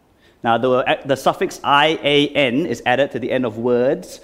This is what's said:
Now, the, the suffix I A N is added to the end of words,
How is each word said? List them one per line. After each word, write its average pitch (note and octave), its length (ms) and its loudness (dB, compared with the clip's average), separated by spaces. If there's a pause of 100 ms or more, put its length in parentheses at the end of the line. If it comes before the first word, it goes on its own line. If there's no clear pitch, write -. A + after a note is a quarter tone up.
(420)
Now, A#2 160 2
the, B2+ 460 0
the C#3 120 0
suffix - 460 -2
I D3 400 2
A C#3+ 280 2
N D3 360 0
is A#2+ 180 -6
added B2+ 280 2
to C3 60 -6
the A#2 120 -6
end B2+ 160 0
of G#2+ 100 -6
words, B2 680 -2